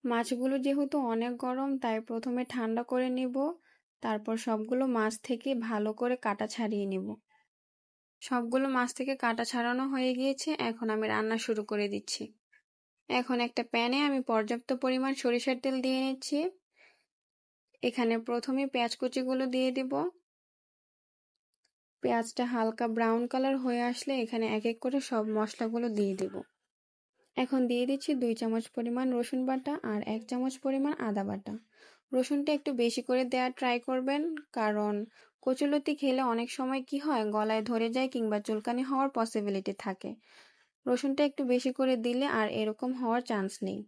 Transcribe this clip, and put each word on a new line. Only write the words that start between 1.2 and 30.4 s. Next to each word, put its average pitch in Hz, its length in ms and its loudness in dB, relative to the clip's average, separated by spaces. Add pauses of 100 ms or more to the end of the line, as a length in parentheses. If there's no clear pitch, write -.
গরম, 254 240 0 (140)
তাই 226 140 0 (120)
প্রথমে 240 340 -2 (100)
ঠান্ডা 233 380 0
করে 254 160 2 (100)
নিব, 254 180 -2 (680)
তারপর 220 320 -2 (100)
সবগুলো 226 380 2 (140)
মাছ 220 160 2 (140)
থেকে 247 220 -2 (180)
ভালো 214 220 0 (100)
করে 247 160 2 (100)
কাটা 214 280 0
ছাড়িয়ে 220 400 -2
নিব। 190 140 -2 (1120)
সবগুলো 247 460 0 (100)
মাছ 247 200 2
থেকে 269 160 -2 (100)
কাটা 233 220 0
ছাড়ানো 247 380 0 (100)
হয়ে 254 260 2
গিয়েছে, 269 300 0 (200)
এখন 226 260 -4
আমি 220 120 0
রান্না 220 380 2
শুরু 214 160 0 (100)
করে 208 160 0
দিচ্ছি। 202 360 -6 (840)
এখন 247 280 0 (100)
একটা 240 240 -2
প্যানে 240 260 2 (100)
আমি 277 120 2 (120)
পর্যাপ্ত 226 380 0 (140)
পরিমাণ 262 280 2 (100)
সরিষার 247 420 2
তেল 269 120 2 (100)
দিয়ে 262 200 2
নিচ্ছি। 269 340 -2 (1400)
এখানে 233 300 2 (140)
প্রথমে 262 360 0 (100)
পেঁয়াজ 233 260 0
কুচিগুলো 254 440 0 (120)
দিয়ে 254 160 4
দিব। 262 200 -2 (2000)
পেঁয়াজটা 233 400 0 (100)
হালকা 226 320 0 (100)
ব্রাউন 226 360 4
কালার 262 320 2
হয়ে 240 180 2 (100)
আসলে 262 220 -4 (100)
এখানে 226 220 0 (120)
এক 214 80 -2
এক 233 180 0
করে 262 140 0 (120)
সব 220 140 0 (120)
মশলাগুলো 226 520 0 (120)
দিয়ে 196 220 2
দিব। 190 140 -4 (1000)
এখন 254 300 2
দিয়ে 247 220 2
দিচ্ছি 277 220 0 (100)
দুই 233 180 2
চামচ 226 260 0 (100)
পরিমাণ 240 320 0 (100)
রসুন 240 320 0
বাটা 262 240 -2 (180)
আর 208 80 0 (160)
এক 220 140 -4
চামচ 254 240 0 (100)